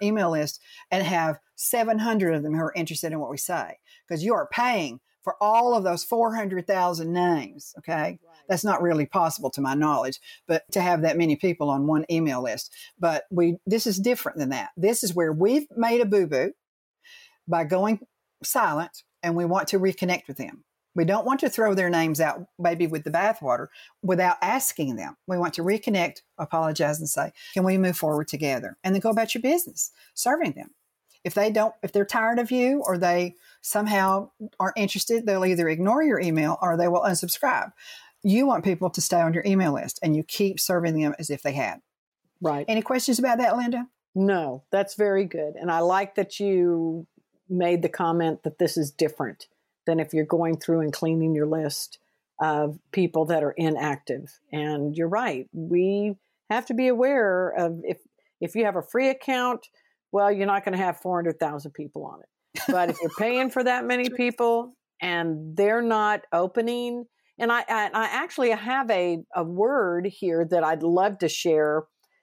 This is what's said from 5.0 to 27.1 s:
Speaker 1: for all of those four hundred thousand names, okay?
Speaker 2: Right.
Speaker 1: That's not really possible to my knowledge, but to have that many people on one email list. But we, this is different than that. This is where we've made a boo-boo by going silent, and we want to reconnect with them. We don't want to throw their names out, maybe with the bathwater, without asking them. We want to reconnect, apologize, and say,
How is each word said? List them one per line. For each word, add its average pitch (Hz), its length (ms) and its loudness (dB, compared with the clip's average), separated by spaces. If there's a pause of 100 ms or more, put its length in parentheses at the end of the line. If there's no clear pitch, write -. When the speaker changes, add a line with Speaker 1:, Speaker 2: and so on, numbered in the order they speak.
Speaker 1:
for - 160 -6
all 226 340 4
of 220 100 2
those 175 200 0
four 233 320 0
hundred 190 320 -4
thousand 175 460 0
names, 175 640 0
okay? 165 480 -4
Speaker 2:
Right. 160 120 -20 (120)
Speaker 1:
That's 185 160 0
not 196 160 2
really 165 240 2
possible 160 460 0
to 143 100 -6
my 135 140 0
knowledge, 143 440 0 (280)
but 160 240 0
to 196 100 0
have 175 220 2
that 160 120 2
many 160 220 2
people 165 320 0
on 139 180 0
one 156 220 2
email 156 320 0
list. 120 320 -6 (260)
But 165 300 0
we, 175 360 2
this 220 220 0
is 196 100 0
different 220 420 -2
than 135 100 -2
that. 123 260 -6
This 208 280 0
is 180 120 -4
where 170 160 2
we've 220 360 2 (100)
made 233 240 2
a 233 40 2
boo-boo 180 460 2 (960)
by 165 160 0
going 190 420 0 (380)
silent, 170 600 -2 (180)
and 170 160 0
we 175 80 0
want 190 240 0
to 196 100 2
reconnect 185 480 -2
with 139 100 -10
them. - 280 -12 (300)
We 170 100 2
don't 196 200 0
want 269 160 0
to 294 80 2
throw 214 260 2
their 185 140 2
names 165 300 2
out, 160 280 0 (120)
maybe 170 280 0
with 156 180 -4
the 156 60 -8
bathwater, 160 560 0 (340)
without 180 400 2
asking 180 560 -2
them. 80 180 -12 (120)
We 180 100 -2
want 175 160 -2
to 170 100 -6
reconnect, 196 600 -2 (160)
apologize, 156 600 0
and 156 80 -8
say, 143 240 -4 (220)